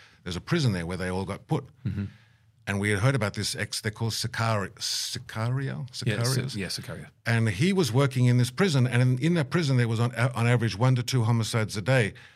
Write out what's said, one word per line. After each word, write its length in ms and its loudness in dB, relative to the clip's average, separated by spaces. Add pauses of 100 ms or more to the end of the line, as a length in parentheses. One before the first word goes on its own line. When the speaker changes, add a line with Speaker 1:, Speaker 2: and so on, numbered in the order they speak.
(220)
Speaker 1:
There's 140 -6
a 40 -6
prison 320 0
there 140 -2
where 100 -4
they 140 -4
all 140 -2
got 240 -10
put. 160 -2 (200)
Speaker 2:
Mm-hmm. 200 -4 (640)
Speaker 1:
And 120 -2
we 100 2
had 100 2
heard 160 4
about 180 -2
this 220 -4
ex, 240 -6
they're 120 -4
called 200 -4
Sicari-, 680 -2
Sicario? 1080 -6 (180)
Speaker 2:
Yeah, 140 0
Speaker 1:
Sicarios? 340 -2
Speaker 2:
Si-, 80 -6
yeah, 80 -4
Sicario. 380 -10 (180)
Speaker 1:
And 240 2
he 240 2
was 200 2
working 340 2
in 120 6
this 120 4
prison, 360 2
and 160 2
in, 160 4
in 160 0
that 160 0
prison 260 2
there 120 4
was 120 0
on, 140 0
on 320 0
average 320 2
one 160 4
to 80 0
two 220 0
homicides 520 0
a 60 -4
day. 320 0 (220)